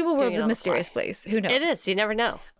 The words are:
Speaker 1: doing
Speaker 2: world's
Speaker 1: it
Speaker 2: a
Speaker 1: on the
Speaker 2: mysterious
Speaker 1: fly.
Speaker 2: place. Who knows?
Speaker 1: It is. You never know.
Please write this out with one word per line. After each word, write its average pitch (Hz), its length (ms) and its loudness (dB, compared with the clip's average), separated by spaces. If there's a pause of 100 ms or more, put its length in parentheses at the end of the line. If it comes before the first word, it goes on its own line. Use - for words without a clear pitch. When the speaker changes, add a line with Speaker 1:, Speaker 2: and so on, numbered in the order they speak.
Speaker 1:
doing 330 140 2
Speaker 2:
world's 247 200 2
Speaker 1:
it - 20 0
Speaker 2:
a - 40 0
Speaker 1:
on 214 40 2
the 226 40 4
Speaker 2:
mysterious 180 360 0
Speaker 1:
fly. - 140 -4
Speaker 2:
place. - 220 -6
Who 214 160 -2
knows? 196 120 0
Speaker 1:
It 269 100 2
is. 320 260 0
You 190 80 2
never 214 180 2
know. 226 240 0 (220)